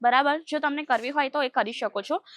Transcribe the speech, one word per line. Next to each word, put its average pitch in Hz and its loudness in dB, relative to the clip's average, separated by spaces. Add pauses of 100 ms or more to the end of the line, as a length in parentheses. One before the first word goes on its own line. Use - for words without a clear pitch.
બરાબર? 277 4
જો 302 -4
તમને 294 -2
કરવી 247 -2
હોય 285 0
તો 285 -2
એ 254 -2
કરી 226 -2
શકો 208 -4
છો, 311 -4 (120)